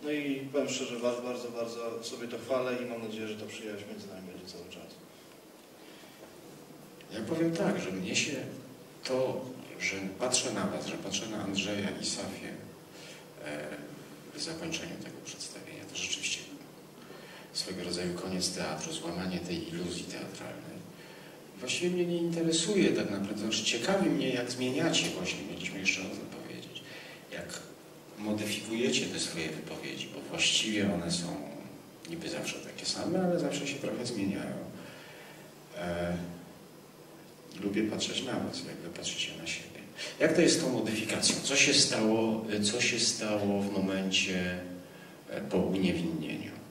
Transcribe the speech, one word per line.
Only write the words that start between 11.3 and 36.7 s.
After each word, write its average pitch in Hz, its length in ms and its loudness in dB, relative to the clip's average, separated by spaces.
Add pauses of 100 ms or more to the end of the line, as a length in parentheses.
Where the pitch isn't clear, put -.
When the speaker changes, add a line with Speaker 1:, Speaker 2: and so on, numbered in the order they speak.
Speaker 2:
Andrzeja 101 460 0 (120)
i - 40 -4
Safię, - 440 -4 (960)
e, - 220 -6 (680)
w - 60 -6
zakończeniu 165 640 -4
tego 175 220 -10
przedstawienia, - 680 -10
to - 40 -10
rzeczywiście - 440 -2 (1120)
swego 185 300 -4
rodzaju - 300 0
koniec 95 420 0
teatru, - 380 -2
złamanie 180 460 -2
tej 165 300 -4
iluzji 175 340 -2
teatralnej. - 760 -8 (840)
Właściwie 170 300 2
mnie 180 160 4
nie 175 120 2
interesuje 165 720 6
tak 101 200 4
naprawdę, 101 320 0
znaczy 110 220 2
ciekawi 180 460 4
mnie, 131 200 4
jak 120 220 2
zmieniacie, 147 580 4
właśnie - 300 -2 (120)
mieliśmy - 280 -4
jeszcze - 220 2
o - 20 -2
tym - 380 -8
powiedzieć, - 420 -10 (480)
jak - 280 -8 (580)
modyfikujecie 107 880 2
te - 140 -2
swoje 160 300 -2
wypowiedzi, - 680 -6
bo - 60 -6
właściwie 104 720 4
one 85 180 0
są - 240 0 (760)
niby 170 200 -4
zawsze - 300 -4
takie - 260 -8
same, - 380 2
ale 175 160 6
zawsze 143 280 0
się - 80 -2
trochę - 300 -2
zmieniają. - 500 0 (1200)
E... 87 400 0 (1400)